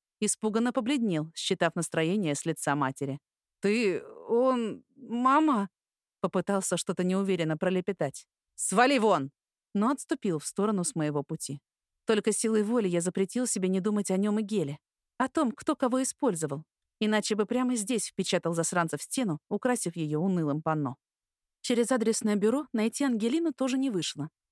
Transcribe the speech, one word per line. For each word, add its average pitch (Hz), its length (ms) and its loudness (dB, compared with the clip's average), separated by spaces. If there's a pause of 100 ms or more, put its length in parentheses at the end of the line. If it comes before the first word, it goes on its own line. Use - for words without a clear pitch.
(200)
испуганно 220 520 0
побледнел, 220 640 0
считав - 400 0
настроение 165 600 0
с - 100 -8
лица 156 300 -2
матери. 139 440 -2 (400)
«Ты... 202 440 0 (240)
он... 240 560 2 (120)
мама?» 254 720 2 (520)
Попытался 190 560 0
что-то 180 260 -4
неуверенно 180 540 0
пролепетать. 180 680 -2 (300)
«Свали 254 420 4
вон!» 175 340 2 (420)
Но 208 160 2
отступил 220 500 -2
в - 60 -10
сторону 202 380 0
с - 120 -6
моего 151 280 0
пути. 147 360 -8 (460)
Только 214 260 2
силой 220 320 0
воли 220 240 0
я 170 140 2
запретил 190 460 -2
себе 185 200 -2
не 190 140 2
думать 208 300 -2
о 185 60 2
нём 208 220 0
и 220 40 -2
Геле. 175 340 -2 (400)
О 262 100 0
том, 294 240 0
кто - 240 -4
кого 262 260 0
использовал. 160 600 -2 (360)
Иначе 214 360 2
бы 208 100 2
прямо 247 300 0
здесь 214 320 -2
впечатал 175 460 -2
засранца 165 440 0
в - 60 -10
стену, 196 360 -2 (100)
украсив 220 460 -2
её 151 240 -2
унылым 165 420 0
панно. 151 340 -2 (640)
Через 233 300 2
адресное 220 440 2
бюро 226 380 2
найти 226 300 0
Ангелину 262 500 0
тоже 262 240 0
не 269 120 0
вышло. 156 400 -4 (220)